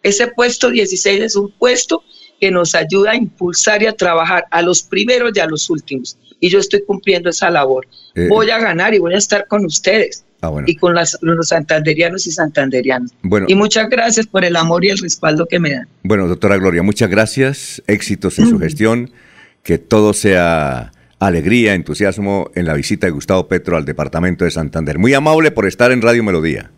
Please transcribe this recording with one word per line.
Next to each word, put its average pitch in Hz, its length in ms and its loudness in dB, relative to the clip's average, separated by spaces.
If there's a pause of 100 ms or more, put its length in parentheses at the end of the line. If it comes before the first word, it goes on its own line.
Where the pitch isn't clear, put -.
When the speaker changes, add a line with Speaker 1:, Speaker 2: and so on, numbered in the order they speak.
Speaker 1:
Ese 226 260 0
puesto 240 420 0
dieciséis 202 520 0
es 214 140 -4
un 202 140 -2
puesto 302 520 0 (380)
que 196 100 2
nos 175 240 0
ayuda 185 360 2
a 233 60 0
impulsar 208 680 -2
y 220 40 2
a 220 60 -2
trabajar 170 580 0
a 175 120 0
los 175 200 0
primeros 240 520 -2
y 196 60 0
a 160 60 0
los 156 220 -6
últimos. 139 480 -6 (220)
Y 180 120 2
yo 196 80 4
estoy 202 260 0
cumpliendo 185 460 -2
esa 175 180 -2
labor. 135 400 0 (260)
Speaker 2:
Eh, 87 140 0
Speaker 1:
Voy 220 220 4
a 226 80 -2
ganar 202 340 0
y 208 60 4
voy 170 160 0
a - 20 0
estar 202 300 -2
con 208 180 0
ustedes 190 580 0 (200)
Speaker 2:
Ah, 80 80 -2
bueno. 147 180 -4
Speaker 1:
y 165 80 0
con 175 180 2
las, 170 280 -2
los 165 260 0
santanderianos 160 760 0
y 170 40 -6
santanderianas. 135 800 -2 (120)
Speaker 2:
Bueno. 95 260 0
Speaker 1:
Y 190 60 4
muchas 214 340 2
gracias 226 380 0
por 190 180 0
el 170 120 0
amor 170 280 0
y 202 60 2
el 196 80 -2
respaldo 165 480 -2
que 175 120 -2
me 156 140 0
dan. 127 160 -8 (140)
Speaker 2:
Bueno, 95 260 0
doctora 98 300 2
Gloria, 90 240 2
muchas 104 260 0
gracias. 110 800 -2
Éxitos - 520 -2
en 226 120 4
su 220 60 2
Speaker 1:
Mm. 190 40 0
Speaker 2:
gestión. 120 500 -2 (520)
Que 82 160 0
todo 107 340 4
sea 82 800 0 (260)
alegría, 98 540 2
entusiasmo 98 840 -2
en 90 120 -2
la 78 80 -2
visita 90 320 -2
de 87 60 0
Gustavo 82 360 -2
Petro 87 300 -2
al 73 80 -4
departamento 82 580 -2
de 82 60 0
Santander. 78 480 -4
Muy 123 160 4
amable 156 360 2
por 101 160 -2
estar 120 240 2
en 123 120 2
Radio 117 200 4
Melodía. 82 560 -2